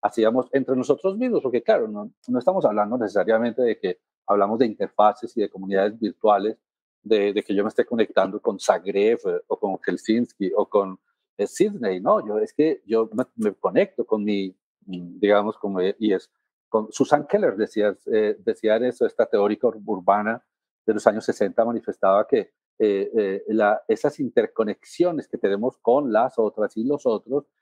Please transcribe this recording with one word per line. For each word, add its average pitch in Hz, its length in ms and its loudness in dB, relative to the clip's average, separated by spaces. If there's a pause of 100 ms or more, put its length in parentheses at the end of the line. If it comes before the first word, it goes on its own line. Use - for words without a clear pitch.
hacíamos 113 500 2
entre 131 240 0
nosotros 147 420 -2
mismos, 233 240 -2
porque 127 220 -2
claro, 160 240 0
no, 104 240 -12 (160)
no 123 120 -2
estamos 185 260 2
hablando 107 320 0
necesariamente 110 680 0
de 113 160 0
que 92 200 -6 (280)
hablamos 104 320 2
de 127 80 4
interfaces 107 720 0
y 113 40 0
de 98 80 -2
comunidades 98 480 -2
virtuales, 104 600 0 (440)
de, 104 320 2
de 101 80 0
que 101 140 -6
yo 101 80 2
me 110 60 -4
esté - 160 0
conectando 101 560 0
con 101 180 -4
Zagreb, 98 640 0
eh, 90 220 -2
o - 120 -4
con 95 200 -4
Helsinki 101 760 -2
o 101 120 2
con, 95 320 -2 (380)
eh, 101 100 -2
Sydney, 131 520 -2
¿no? 175 280 0
Yo, 104 100 -4
es 107 160 -2
que 151 320 0
yo 113 280 0
me, 120 100 -2 (140)
me 107 180 -2
conecto 120 500 0
con 107 180 -2
mi, 98 320 -4 (300)
mi, 90 320 -12
digamos, 104 400 2
como, 98 220 -4
eh, 92 200 0
y 107 140 0
es, - 160 -4 (400)
con 107 220 -2
Susan 147 340 2
Keller 185 300 0
decía, 104 420 -2 (140)
eh, 107 280 0
decía 107 360 0
eso, 123 300 0
esta 110 200 0
teórica 104 420 2
ur-, 110 180 -2
urbana 104 580 0 (420)
de 110 80 2
los 104 120 -6
años 110 200 2
sesenta 107 400 0
manifestaba 107 600 0
que, 110 280 -2 (260)
eh, 101 380 0
eh, 101 300 -2
la, 107 400 0
esas 143 320 -2
interconexiones 123 1080 -2
que - 100 -8
tenemos 104 400 -2
con 127 360 0
las 110 260 0
otras 107 380 -2
y 110 80 -4
los 143 200 -4
otros, 127 400 -2 (160)